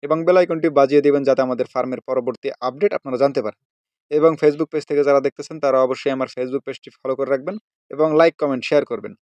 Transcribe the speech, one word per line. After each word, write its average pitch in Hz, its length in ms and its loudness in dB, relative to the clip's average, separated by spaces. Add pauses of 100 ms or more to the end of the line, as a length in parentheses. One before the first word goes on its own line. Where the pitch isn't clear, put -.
এবং 156 240 -2
বেল 180 120 4
আইকনটি 170 320 0
বাজিয়ে 139 320 4
দিবেন, 139 220 2
যাতে 135 180 2
আমাদের 127 240 -2
ফার্মের 127 360 -6
পরবর্তী 127 480 -4 (120)
আপডেট 135 320 -4
আপনারা 131 240 -6
জানতে 135 240 0
পারেন। 104 180 -8 (500)
এবং 151 320 4
Facebook 151 240 2
পেজ 151 200 -6
থেকে 147 180 0
যারা 139 160 4
দেখতেছেন, 139 400 -6
তারা 131 240 2
অবশ্যই 131 280 -2
আমার 131 160 -4
Facebook 127 340 -6
পেজটি - 280 -14
ফলো 131 260 -6
করে 131 140 -4
রাখবেন 143 280 -4 (320)
এবং 151 280 0
লাইক, 165 180 4
কমেন্ট, 135 300 -4
শেয়ার 147 200 0
করবেন। 107 280 -10 (160)